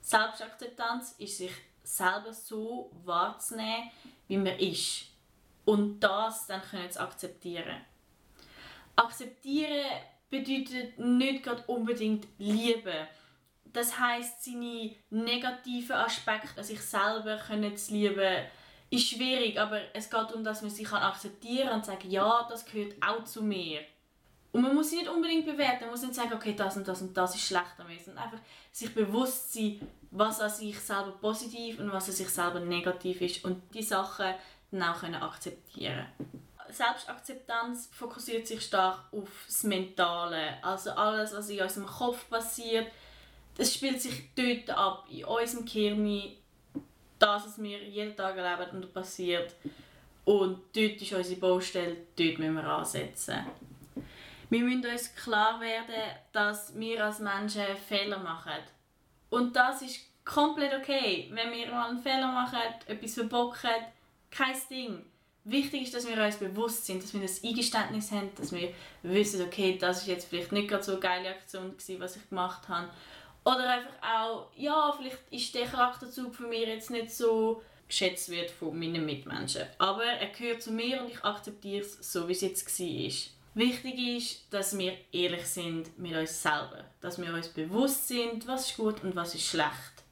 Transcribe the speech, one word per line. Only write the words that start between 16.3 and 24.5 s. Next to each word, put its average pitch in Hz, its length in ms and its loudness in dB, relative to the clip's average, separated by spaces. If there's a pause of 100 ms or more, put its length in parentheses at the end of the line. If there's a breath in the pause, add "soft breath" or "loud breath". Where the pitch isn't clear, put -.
an 202 60 -6
sich 214 160 -6
selber 214 560 0
können 208 400 0
zu - 160 -6
lieben, 196 520 4 (440 loud breath)
ist 240 180 4
schwierig, 247 500 2
aber 214 220 2 (160)
es 214 140 -6
geht 226 100 2
darum, 220 240 -2
dass 214 180 -2
man 214 80 -4
sich 208 200 -8
kann 208 120 2
akzeptieren 233 680 0
und 220 160 0
sagen, 190 260 -6
ja, 208 380 6
das 226 160 -8
gehört 208 360 -6
auch 220 220 0
zu 226 180 -8
mir. 180 380 0 (720)